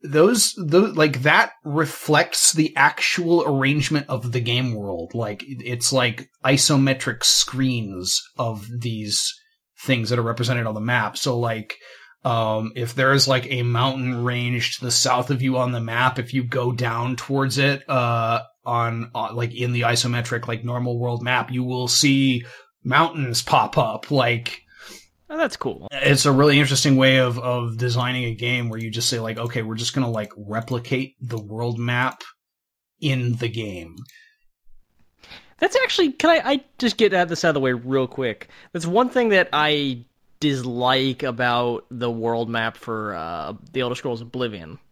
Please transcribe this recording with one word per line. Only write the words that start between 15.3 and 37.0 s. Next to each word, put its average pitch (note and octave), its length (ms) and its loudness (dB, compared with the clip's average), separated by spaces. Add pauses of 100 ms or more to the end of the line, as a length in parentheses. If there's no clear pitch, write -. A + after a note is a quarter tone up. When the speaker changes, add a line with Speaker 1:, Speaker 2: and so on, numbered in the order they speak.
Speaker 1:
of C3 120 0
you C3 160 0
on B2 140 0
the A#2 80 -4
map, A#2+ 380 0
if C3 160 -8
you C3 80 0
go B2 300 -2
down A#2+ 440 -2
towards C3+ 420 -2
it, C#3 300 0
uh, A#2 520 0 (240)
on, A#2 500 -2
uh, A2+ 180 -4
like, A#2 220 -4
in A#2+ 180 -4
the A#2+ 100 0
isometric, A#2+ 680 0
like, A#2 160 -6
normal B2 340 -4
world A#2+ 240 -4
map, B2 300 -2
you B2+ 100 -2
will B2+ 240 -4
see C3+ 580 4 (380)
mountains C#3 600 0
pop A#2+ 360 2
up. A2 320 -2
Like, A#2+ 480 0 (760)
Speaker 2:
Oh, D#4 40 -4
that's D#4 180 -2
cool. - 360 -8
Speaker 1:
it's C#3+ 340 4
a C#3+ 60 6
really C#3+ 280 6
interesting C3+ 360 4
way C3 220 6
of, B2 200 2
of A#2+ 400 -2
designing B2 460 -2
a A#2 100 -4
game A#2+ 340 -2
where A2 100 -6
you A2+ 120 -6
just A2+ 180 -2
say, A#2+ 100 -2
like, A2+ 200 -6
"Okay, A#2 240 -4
we're A2 140 -6
just A#2 180 -6
gonna, B2+ 160 0
like, A2 260 -6
replicate A#2 880 -6
the A#2 200 -8
world A2+ 360 -6
map B2 440 -2 (800)
in B2+ 360 0
the A#2+ 120 -4
game." F#2+ 480 -10 (1600)
Speaker 2:
That's - 200 0
actually, G4 360 2
can - 160 2
I, E4 160 4
I C4+ 200 0 (140)
just A#3 200 0
get G#3 160 4